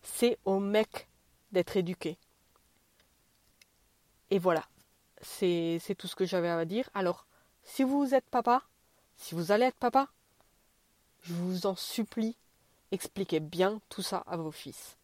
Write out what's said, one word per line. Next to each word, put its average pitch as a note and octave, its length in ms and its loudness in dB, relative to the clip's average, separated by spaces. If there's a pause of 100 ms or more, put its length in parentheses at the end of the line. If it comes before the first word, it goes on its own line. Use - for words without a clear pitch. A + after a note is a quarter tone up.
c'est - 420 0
aux F#3+ 140 2
mecs G#3 500 -2 (440)
d'être F#3 240 0
éduqués. F3 420 -2 (2000)
Et G3 80 4
voilà, E3+ 260 2 (580)
c'est, E3+ 580 0
c'est G3+ 140 -6
tout F#3 140 -10
ce - 80 -10
que F#3+ 100 0
j'avais F3 240 0
à E3+ 160 0
dire. G#3+ 260 -4
Alors, F#3 340 -2 (360)
si - 220 -2
vous C4+ 280 2
êtes C4 160 2
papa, B3 360 2 (520)
si - 180 -12
vous E3+ 160 -2
allez G#3+ 140 6
être B3+ 140 2
papa, C4+ 300 2 (1120)
je E3+ 100 -10
vous F3+ 340 -2
en F#3+ 80 2
supplie, A3+ 600 -4 (540)
expliquez F#3 500 -2
bien F#3 480 -2
tout - 140 -10
ça F#3 240 -4
à F3 100 -6
vos D#3+ 160 -6
fils. - 520 -16